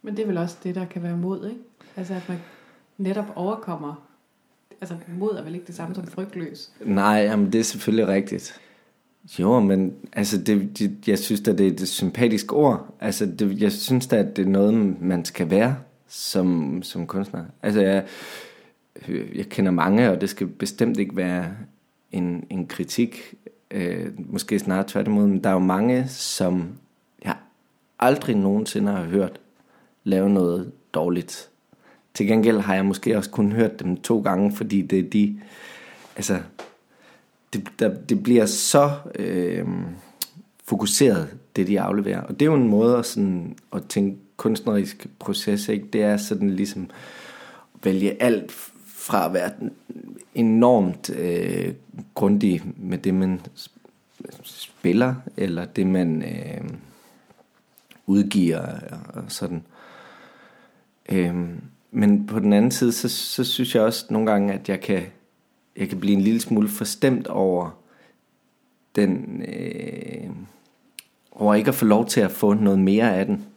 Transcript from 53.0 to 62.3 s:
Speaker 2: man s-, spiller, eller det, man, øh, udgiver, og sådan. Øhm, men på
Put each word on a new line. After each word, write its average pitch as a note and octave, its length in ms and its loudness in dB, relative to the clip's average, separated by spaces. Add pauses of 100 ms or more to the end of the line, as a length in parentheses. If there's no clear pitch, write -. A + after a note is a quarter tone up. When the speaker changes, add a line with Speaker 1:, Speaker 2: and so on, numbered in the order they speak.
Speaker 2:
man F#2 280 0 (140)
s-, - 160 -20 (720)
spiller, B2 720 0 (220)
eller F2 280 -4
det, F#2+ 220 -2
man, E2+ 360 0
øh, - 460 -10 (1400)
udgiver, G2 540 4 (520)
og - 140 -12
sådan. E2+ 360 -8 (1500)
Øhm, F2 500 -2 (300)
men G#2 360 4
på A2 120 -2